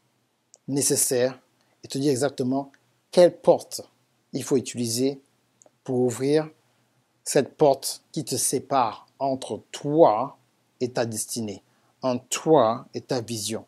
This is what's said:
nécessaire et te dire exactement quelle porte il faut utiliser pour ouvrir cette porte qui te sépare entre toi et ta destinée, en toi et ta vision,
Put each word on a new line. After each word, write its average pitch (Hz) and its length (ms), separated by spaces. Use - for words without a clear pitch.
nécessaire 131 720
et - 40
te - 100
dire 143 140
exactement 135 600
quelle 175 260
porte - 520
il 135 100
faut 139 140
utiliser 120 640
pour 127 140
ouvrir 135 500
cette - 320
porte - 560
qui 156 140
te 135 100
sépare 123 720
entre 131 420
toi 143 680
et 123 100
ta 123 140
destinée, 107 580
en 123 160
toi 127 760
et 123 60
ta 131 220
vision, 107 460